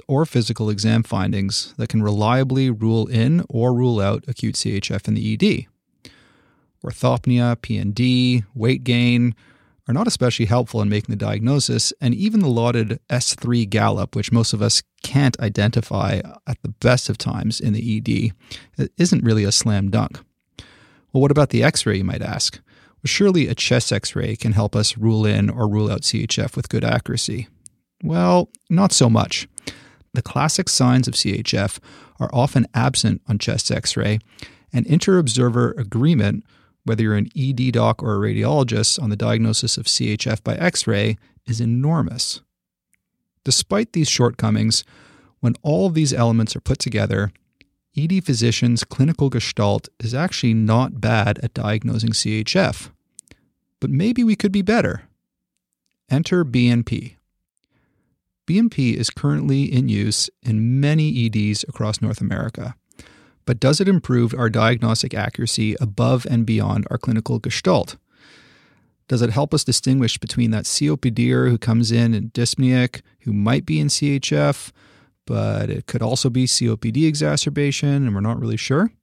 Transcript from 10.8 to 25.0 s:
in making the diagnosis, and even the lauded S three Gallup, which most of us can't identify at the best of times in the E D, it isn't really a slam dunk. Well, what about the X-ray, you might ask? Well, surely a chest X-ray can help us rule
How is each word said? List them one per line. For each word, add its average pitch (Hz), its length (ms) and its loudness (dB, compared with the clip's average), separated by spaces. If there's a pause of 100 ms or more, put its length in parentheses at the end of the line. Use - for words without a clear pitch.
in 101 80 0
making 107 220 -2
the 107 140 -4
diagnosis, 117 760 0
and 120 140 2
even 214 260 0
the 175 80 4
lauded 117 520 0 (100)
S 123 240 -2
three 120 320 0
Gallup, 104 500 0
which 107 160 -4
most 117 220 2
of 104 80 -2
us 107 220 2 (180)
can't 139 380 0
identify 101 840 0 (240)
at - 160 -8
the - 80 -8
best 120 400 2
of 107 80 -4
times - 420 -4
in 104 140 0
the 113 180 -4
E 107 80 -2
D, 113 320 -2 (460)
it - 200 -4
isn't 175 260 2
really 110 200 4
a 101 80 0
slam 98 380 0
dunk. 107 300 -2 (920)
Well, 131 100 2
what 143 100 6
about 143 180 4
the 113 140 2
X-ray, 110 340 2
you 95 60 -2
might 92 180 -4
ask? - 360 -6
Well, - 480 -18
surely 180 420 2
a 120 80 -2
chest - 360 0
X-ray - 440 -4
can 110 160 -2
help 104 240 0
us 104 240 0
rule 110 260 2